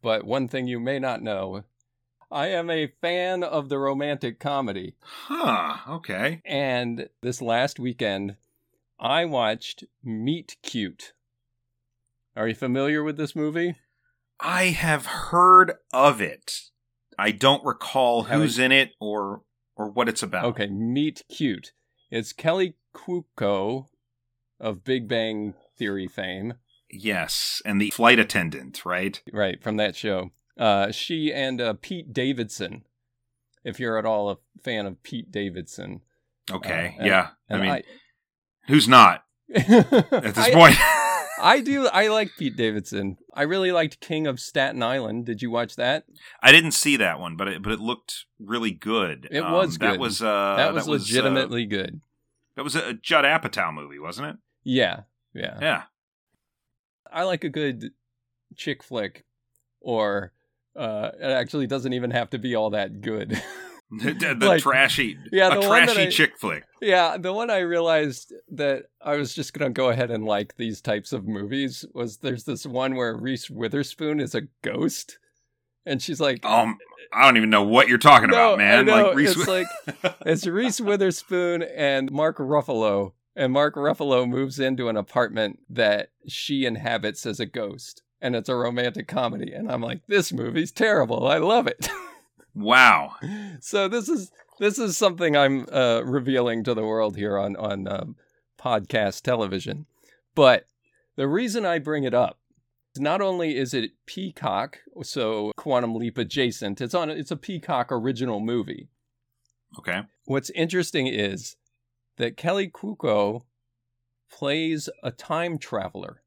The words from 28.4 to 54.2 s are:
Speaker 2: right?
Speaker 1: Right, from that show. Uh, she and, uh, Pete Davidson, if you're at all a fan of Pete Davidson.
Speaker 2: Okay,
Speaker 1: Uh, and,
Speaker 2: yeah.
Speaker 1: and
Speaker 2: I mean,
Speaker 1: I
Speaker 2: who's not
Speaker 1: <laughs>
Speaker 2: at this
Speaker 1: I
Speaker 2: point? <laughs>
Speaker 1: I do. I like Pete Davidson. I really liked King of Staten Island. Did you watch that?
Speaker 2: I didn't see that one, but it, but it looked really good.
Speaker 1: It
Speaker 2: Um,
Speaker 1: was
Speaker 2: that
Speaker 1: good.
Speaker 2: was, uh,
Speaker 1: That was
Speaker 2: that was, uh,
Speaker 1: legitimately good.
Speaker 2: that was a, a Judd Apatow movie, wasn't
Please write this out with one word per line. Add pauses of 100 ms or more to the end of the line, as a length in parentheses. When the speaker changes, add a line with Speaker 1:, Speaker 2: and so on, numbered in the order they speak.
Speaker 2:
right? (100)
Speaker 1:
Right,
from
that
show. (260)
Uh,
she
and,
uh,
Pete
Davidson, (800)
if
you're
at
all
a (260)
fan
of
Pete
Davidson. (480)
Speaker 2:
Okay,
Speaker 1:
Uh,
and,
Speaker 2:
yeah. (220)
Speaker 1:
and
Speaker 2:
I
mean,
Speaker 1:
I (840)
Speaker 2:
who's
not (120)
Speaker 1:
<laughs>
Speaker 2:
at
this
Speaker 1:
I
Speaker 2:
point?
<laughs> (580)
Speaker 1:
I
do.
I
like
Pete
Davidson. (160)
I
really
liked
King
of
Staten
Island.
Did
you
watch
that? (400)
Speaker 2:
I
didn't
see
that
one,
but
it,
but
it
looked (120)
really
good.
Speaker 1:
It
Speaker 2:
Um,
Speaker 1:
was
Speaker 2:
that
Speaker 1:
good.
Speaker 2:
was,
uh,
Speaker 1:
That
was
Speaker 2:
that
was,
uh,
Speaker 1:
legitimately
good. (540)
Speaker 2:
that
was
a,
a
Judd
Apatow
movie,
wasn't